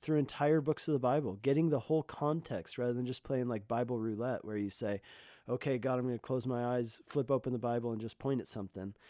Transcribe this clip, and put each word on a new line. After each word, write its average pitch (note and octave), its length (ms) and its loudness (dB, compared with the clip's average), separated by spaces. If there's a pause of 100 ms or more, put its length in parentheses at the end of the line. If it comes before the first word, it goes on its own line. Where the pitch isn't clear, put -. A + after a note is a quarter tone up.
through D#3 160 2
entire D3 440 4
books D3 260 0
of D#3 60 2
the C3+ 60 4
Bible, B2 420 2
getting C#3+ 280 4
the C#3 120 2
whole D#3 220 2
context - 720 -4
rather B2 160 2
than B2 120 -2
just B2+ 180 -6
playing, B2+ 240 0
like, G#2+ 200 -4
Bible A#2+ 320 0
roulette, A2+ 440 -2
where G#2+ 140 -4
you G2+ 120 0
say, G2+ 320 -2 (480)
"Okay, B2+ 280 0
God, B2+ 220 0
I'm B2 60 0
gonna A#2+ 120 0
close B2+ 300 -2
my B2 280 0
eyes, A#2 300 -2
flip C3+ 240 -2
open B2+ 240 0
the A#2+ 60 -2
Bible, A#2+ 320 0
and G#2+ 100 -4
just A2+ 160 -8
point C3+ 240 -2
at - 60 -8
something." G2 480 -8 (140)